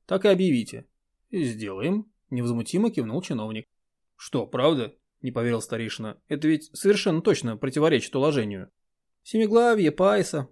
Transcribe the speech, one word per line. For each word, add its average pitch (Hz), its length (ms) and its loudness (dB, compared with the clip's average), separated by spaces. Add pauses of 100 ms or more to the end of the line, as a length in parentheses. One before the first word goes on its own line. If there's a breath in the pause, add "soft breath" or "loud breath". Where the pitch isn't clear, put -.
Так 190 200 0
и 208 40 6
объявите». 147 560 2 (440)
«И 110 140 -4
сделаем», 113 680 -4 (180)
невозмутимо 123 640 -2
кивнул 127 300 -4
чиновник. 110 440 -8 (500)
«Что, - 300 -6
правда?» 131 480 0 (280)
не 127 100 -6
поверил 117 300 -2
старейшина. 113 560 -8 (100)
«Это 151 200 -4
ведь 156 260 0
совершенно 190 480 2
точно 117 360 0
противоречит 147 580 0
уложению». 117 540 -2 (540)
«Семиглавье, 220 680 4
Пайса», 185 600 0